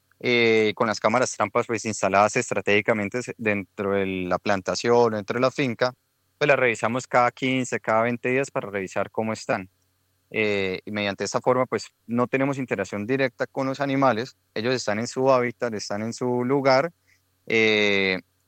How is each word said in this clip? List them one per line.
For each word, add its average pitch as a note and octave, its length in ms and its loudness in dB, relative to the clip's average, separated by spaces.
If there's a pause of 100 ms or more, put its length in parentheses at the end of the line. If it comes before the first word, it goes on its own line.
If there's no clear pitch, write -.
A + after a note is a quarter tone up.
(240)
Eh, A2+ 520 4
con A#2 100 0
las G#2+ 140 -2
cámaras A2 360 0
trampas, A2+ 300 0
pues, A2+ 180 -4
instaladas G#2 520 2
estratégicamente G#2 840 0
se-, A#2+ 160 -10
dentro G2+ 560 -2
de G2 120 0
la F2+ 320 -2
plantación, A2 760 2
dentro G#2 200 -6
de A#2+ 60 -2
la B2+ 100 2
finca, B2+ 440 -2 (440)
pues, D3 80 2
las C#3+ 100 6
revisamos A#2+ 520 0
cada A#2+ 240 2
quince, B2+ 480 -2
cada A2 220 0
veinte A#2+ 260 -2
días C3 220 0
para B2+ 200 -6
revisar G2 400 -4
cómo A2 220 -4
están. G#2 360 -6 (600)
Eh, G2+ 540 -2
y G#2 80 -10
mediante G#2 320 -4
esta A#2+ 160 -2
forma, B2+ 260 2
pues, - 220 -6 (180)
no A#2+ 220 0
tenemos C3+ 300 -2
interacción G#2 460 -4
directa C3 440 -2
con C3+ 180 -6
los C3+ 140 -6
animales, C3+ 560 0 (180)
ellos A#2+ 200 -2
están G#2+ 260 -2
en A#2 80 -6
su C3 240 0
hábitat, B2 420 0
están G#2 280 -6
en A2+ 100 -6
su B2 320 -2
lugar. C3+ 480 2 (540)
Eh, G#2 760 2 (280)